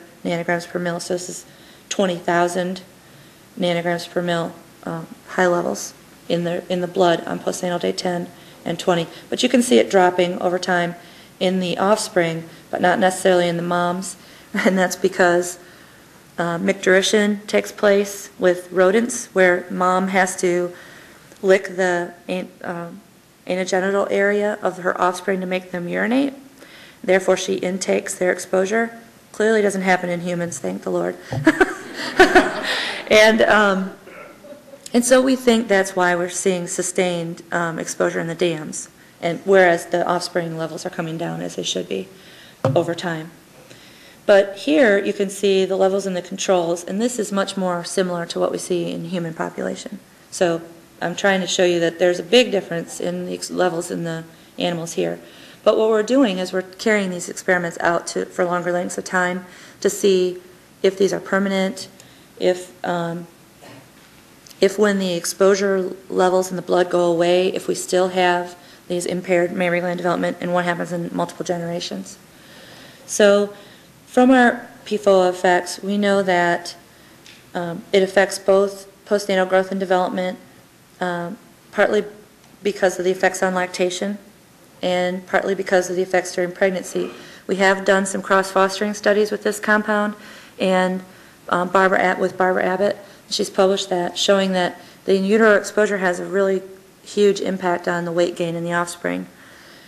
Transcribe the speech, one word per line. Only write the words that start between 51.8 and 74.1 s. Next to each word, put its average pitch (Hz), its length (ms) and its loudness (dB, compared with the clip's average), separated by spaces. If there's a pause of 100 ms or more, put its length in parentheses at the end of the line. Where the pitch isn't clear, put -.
that 165 180 0
there's 180 220 2
a - 20 -6
big 220 300 4
difference 175 480 -4
in 180 260 -6
the 180 80 -8
ex-, 175 160 -10
levels 175 400 -2
in 175 140 -6
the 165 180 -6 (340)
animals 170 360 -4
here. 170 260 -4 (460)
But 160 120 4
what 220 120 4
we're 214 160 2
doing 226 340 2
is 180 140 -6
we're 185 100 -2
carrying 202 480 -2
these 175 180 -8
experiments 175 520 -2
out 170 280 0
to, 185 180 -4
for - 180 -2
longer 175 260 -2
lengths 180 280 -4
of 196 60 -6
time 180 420 -2 (340)
to 196 100 2
see 185 500 2 (420)
if 190 140 2
these 190 160 2
are 170 80 -4
permanent, 190 680 -2 (500)
if, 180 340 -2 (120)
um, 170 420 -4 (1300)
if 196 180 2
when 208 200 2
the 185 140 -2
exposure 190 800 0 (140)
levels 185 420 2
in 185 60 -6
the 175 60 -6
blood 180 260 2
go 175 220 2
away, 175 380 2
if - 200 -6
we 180 60 -2
still 180 340 0
have 180 480 0 (320)
these 175 160 -4
impaired 180 480 0
mammary 175 280 0
gland 175 180 -4
development, 175 420 -2
and 175 140 -2
what 175 100 2
happens 175 280 -4
in 170 200 -6
multiple 175 320 -6
generations. 175 760 -8 (880)
So 202 460 4 (540)
from 254 240 4